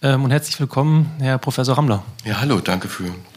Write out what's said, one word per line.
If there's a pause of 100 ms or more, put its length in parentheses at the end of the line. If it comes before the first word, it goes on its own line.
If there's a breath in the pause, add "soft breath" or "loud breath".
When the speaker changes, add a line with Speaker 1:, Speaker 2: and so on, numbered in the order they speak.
Speaker 1:
ähm,
und
herzlich
willkommen,
Herr
Professor
Rammler. (240)
Speaker 2:
Ja,
hallo,
danke
für (340)